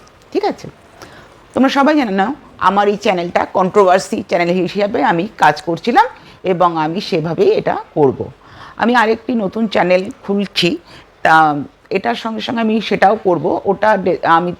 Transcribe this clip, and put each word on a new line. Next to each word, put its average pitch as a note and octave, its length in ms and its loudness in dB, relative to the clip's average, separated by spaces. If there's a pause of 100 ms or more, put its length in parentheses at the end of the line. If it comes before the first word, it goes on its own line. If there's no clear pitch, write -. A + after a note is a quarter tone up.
(320)
ঠিক G4+ 120 -4
আছে? - 240 -6 (840)
তোমরা B3+ 140 2
সবাই C#4 280 2
জানো B3+ 140 0
না, G3 240 -2 (240)
আমার G3+ 300 2
এই G3+ 80 0
চ্যানেলটা F#3 480 -2
কন্ট্রোভার্সি F#3+ 840 2
চ্যানেল F3 200 0
হিসেবে G3 560 -2
আমি F#3 240 0 (100)
কাজ D3+ 240 2
করছিলাম A#3 440 0 (360)
এবং F3 340 0
আমি D#3+ 240 -4
সেভাবেই F3 500 -2
এটা - 260 -2 (180)
করব। B2+ 360 0 (460)
আমি A#3 180 0
আরেকটি A3+ 400 0
নতুন A3 340 -2
চ্যানেল F3+ 420 0 (120)
খুলছি, G3+ 560 -2 (440)
তা D#3 400 4 (280)
এটার G#3+ 240 -4
সঙ্গে A3 260 -8
সঙ্গে A#3 200 -6
আমি A3 200 0
সেটাও G3+ 360 2
করব, F3 480 -2
ওটা G#3+ 320 2
ডে-, F3+ 300 -2
আমি E3+ 340 2